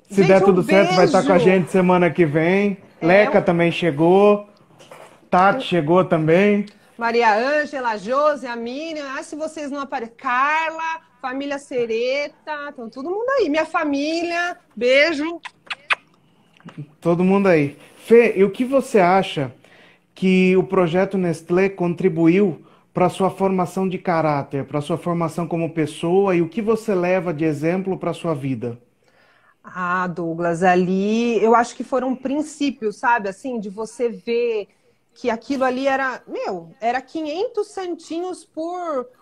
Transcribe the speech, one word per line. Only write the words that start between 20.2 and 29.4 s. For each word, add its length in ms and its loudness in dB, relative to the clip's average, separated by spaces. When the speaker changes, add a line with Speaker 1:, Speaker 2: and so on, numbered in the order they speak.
Speaker 1:
o 80 4
projeto 540 0
Nestlé 500 0
contribuiu 960 0
pra 160 2
sua 220 -2
formação 580 -2
de 100 -6
caráter, 680 -2
pra 140 -4
sua 180 -4
formação 480 -4
como 260 -4
pessoa, 640 0
e 60 2
o 60 -2
que 120 -8
você 340 -2
leva 380 0
de 120 -4
exemplo 540 -2
pra 140 -4
sua 220 -4
vida? 440 -6